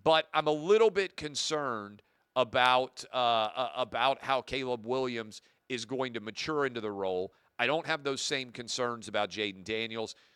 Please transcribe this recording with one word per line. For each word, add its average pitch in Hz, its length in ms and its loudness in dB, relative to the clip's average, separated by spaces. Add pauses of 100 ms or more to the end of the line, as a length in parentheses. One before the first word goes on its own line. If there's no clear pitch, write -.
but 160 320 4
I'm 156 100 2
a 151 60 6
little 202 400 6
bit 185 260 -2
concerned 127 840 -4 (320)
about, 127 760 4
uh, 120 60 -4
uh, 117 600 2
about 127 460 0
how 135 180 2
Caleb 123 440 -4
Williams 120 560 -2 (280)
is 117 160 -4
going 127 280 -2
to 113 60 -6
mature 139 460 -2
into 120 160 -4
the 107 100 -2
role. 95 420 -2 (240)
I 120 100 2
don't 151 180 0
have 151 180 -2
those 139 180 -4
same 131 300 -4
concerns 117 560 -4
about 104 220 0
Jayden 95 340 -4
Daniels. 110 520 -6 (200)